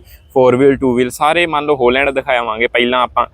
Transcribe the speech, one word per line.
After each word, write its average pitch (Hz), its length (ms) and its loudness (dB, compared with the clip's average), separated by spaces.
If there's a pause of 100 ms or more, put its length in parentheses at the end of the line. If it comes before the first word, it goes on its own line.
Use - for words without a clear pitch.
(340)
ਫੋਰ 127 220 4
ਵੀਲ, 139 200 2
ਟੂ 123 180 -2
ਵੀਲ, 123 160 -2
ਸਾਰੇ 160 360 0
ਮੰਨ 151 200 -4
ਲਓ 147 100 0
ਹਾਲੈਂਡ 131 340 0
ਦਿਖਾਵਾਂਗੇ। 120 560 -2
ਪਹਿਲਾਂ 123 360 0
ਆਪਾਂ 120 300 -2